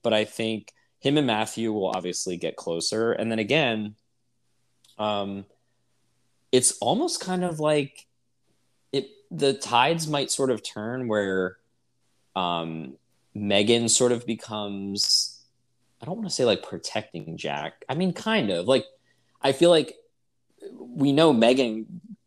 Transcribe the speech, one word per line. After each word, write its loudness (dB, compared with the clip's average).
But 0
I 2
think -6
him 4
and 2
Matthew -2
will 0
obviously -4
get -6
closer. -2
And -4
then -2
again, 0
um, -4
it's 4
almost 0
kind -2
of -4
like 0
it, -2
the 2
tides 2
might -2
sort 0
of 0
turn -6
where, 0
um, -4
Megan 2
sort 4
of -2
becomes, -4
I -16
don't -8
wanna -8
say, 0
like, 2
protecting -10
Jack. -8
I -6
mean, 0
kind -2
of. -2
Like, 4
I 2
feel 4
like 4
we 0
know 6
Megan 2